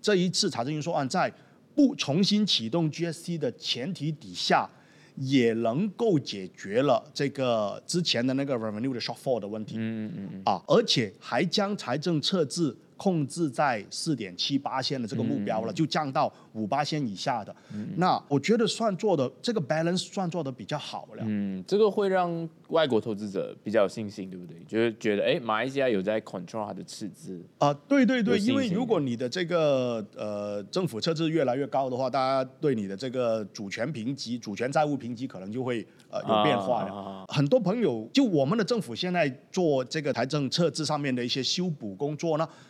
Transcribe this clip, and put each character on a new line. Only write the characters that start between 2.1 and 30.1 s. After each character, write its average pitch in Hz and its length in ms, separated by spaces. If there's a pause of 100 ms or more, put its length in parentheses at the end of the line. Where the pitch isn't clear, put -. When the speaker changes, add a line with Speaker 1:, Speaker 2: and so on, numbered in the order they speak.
Speaker 1:
新 208 220
启 113 240
动 165 220
G 165 160
S 165 180
T 170 140
的 143 140
前 - 420
提 147 180
底 95 220
下， 127 340 (480)
也 131 380
能 117 360
够 208 280
解 98 300
决 101 340
了 131 200 (100)
这 143 180
个 110 560
之 175 160
前 120 240
的 131 80
那 139 100
个 139 120
revenue 110 380
的 113 60
shortfall 120 400
的 101 60
问 107 180
题。 104 140
Speaker 2:
嗯， 113 380
嗯， 98 180
嗯。 95 100
Speaker 1:
啊， 98 220
而 196 180
且 110 340
还 123 260
将 202 320
财 - 220
政 156 240
赤 180 240
字 143 280 (220)
控 165 300
制 160 240
在 120 400
四 - 260
点 92 200
七 139 220
八 131 220
仙 131 200
的 117 60
这 101 100
个 113 60
目 117 220
标 110 180
了， 113 100
Speaker 2:
嗯， - 0
嗯， - 20
嗯。 - 0
Speaker 1:
就 165 120
降 151 240
到 131 220 (200)
五 110 140
八 139 160
仙 147 240
以 101 80
下 113 300
的。 92 100 (180)
Speaker 2:
嗯， 104 180
嗯。 - 60
Speaker 1:
那 165 320
我 143 120
觉 208 160
得 220 100
算 220 300
做 196 200
的， 127 140 (120)
这 240 100
个 214 80
balance 160 380
算 180 320
做 170 120
的 135 80
比 120 140
较 147 140
好 - 280 (100)
了。 113 100
Speaker 2:
嗯， 101 400
这 190 100
个 214 140
会 202 180
让 170 400 (200)
外 160 180
国 120 140
投 110 140
资 101 160
者 78 340
比 110 60
较 104 120
有 95 60
信 107 220
心， 95 200
对 90 80
不 90 80
对？ 82 100 (120)
就 107 100
是 117 220
觉 104 160
得， 98 80
哎， 131 160
马 113 220
来 131 60
西 135 100
亚 131 100
有 104 140
在 107 180
control 104 460
它 101 80
的 90 100
赤 - 240
字。 87 340 (160)
Speaker 1:
啊， 143 140 (160)
对， 277 160
对， 240 180
对， 233 120
Speaker 2:
有 226 40
信 202 80
心。 262 80
Speaker 1:
因 269 60
为 254 80
如 208 160
果 214 160
你 123 160
的 127 120
这 180 180
个， 131 580 (100)